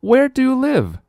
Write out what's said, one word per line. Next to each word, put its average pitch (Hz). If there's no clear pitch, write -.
Where 254
do 269
you 262
live? 240